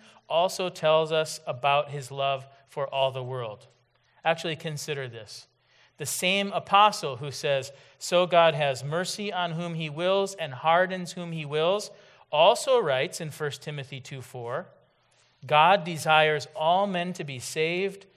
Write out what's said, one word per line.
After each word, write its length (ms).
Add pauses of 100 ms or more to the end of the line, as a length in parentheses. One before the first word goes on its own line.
(300)
also 400
tells 420
us 360
about 420
his 220
love 340 (220)
for 200
all 240
the 120
world. 420 (600)
Actually, 300
consider 520
this. 400 (500)
The 80
same 460
apostle 680
who 140
says, 400 (260)
"So 300
God 260
has 300
mercy 500
on 200
whom 220
he 140
wills 460
and 180
hardens 600
whom 180
he 140
wills," 460 (400)
also 480
writes 400
in 120
First 300
Timothy 380
two 220
four, 460 (800)
"God 380
desires 720
all 320
men 260
to 100
be 160
saved 680 (120)